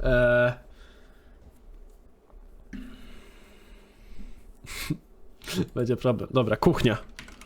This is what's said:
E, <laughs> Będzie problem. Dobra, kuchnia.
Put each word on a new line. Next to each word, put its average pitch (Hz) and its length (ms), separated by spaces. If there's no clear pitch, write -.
E, 123 500
<laughs> 180 200
Będzie 120 220
problem. 110 360
Dobra, 110 240
kuchnia. 127 400